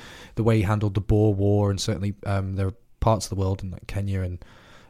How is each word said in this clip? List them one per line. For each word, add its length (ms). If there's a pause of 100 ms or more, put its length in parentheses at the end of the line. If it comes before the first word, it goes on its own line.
(360)
the 80
way 140
he 60
handled 320
the 60
Boer 320
War, 360
and 100
certainly, 360 (100)
um, 300
there 120
are 60 (260)
parts 280
of 20
the 60
world, 280
in, 80
like, 160
Kenya 340
and, 220 (460)